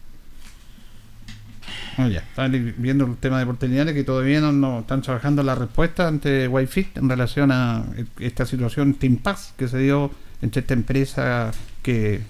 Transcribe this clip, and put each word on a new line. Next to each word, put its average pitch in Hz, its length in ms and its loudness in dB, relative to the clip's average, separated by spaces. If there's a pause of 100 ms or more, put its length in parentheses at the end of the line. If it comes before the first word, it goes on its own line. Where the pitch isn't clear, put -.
(2000)
Oh, 127 80 2
ya, 95 140 0
están 127 580 -2
viendo 135 260 2
el 123 120 -2
tema 131 200 0
de 131 40 0
Deportes 123 280 -2
Linares, 143 260 2
que 139 100 0
todavía 135 360 2
no, 151 120 4
no 135 280 2
están 135 220 -2
trabajando 143 400 0
la 135 120 2
respuesta 160 540 2
ante 139 400 2
Wi-Fi 131 460 2
en 127 140 2
relación 127 440 2
a 120 320 2 (360)
esta 120 260 -2
situación, 123 460 2
este 135 140 0
impasse 131 520 0
que 131 100 -2
se 127 100 -2
dio 139 320 2 (300)
entre 113 200 0
esta 131 140 0
empresa 127 760 0 (320)
que 107 480 2